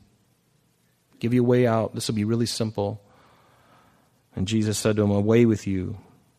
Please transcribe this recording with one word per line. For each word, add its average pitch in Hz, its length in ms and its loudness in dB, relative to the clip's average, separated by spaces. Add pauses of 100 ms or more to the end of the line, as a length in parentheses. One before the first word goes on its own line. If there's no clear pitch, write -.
(1200)
Give 117 140 -2
you 123 80 4
a 120 40 2
way 123 220 4
out. 113 260 0
This 113 140 -8
will 117 80 -4
be 104 100 0
really 117 220 0
simple. 107 540 -4 (1300)
And 95 120 -4
Jesus 107 300 0
said 110 180 0
to 107 80 2
him, 104 80 2
"Away 110 340 4
with 110 220 0
you. 95 300 -6 (420)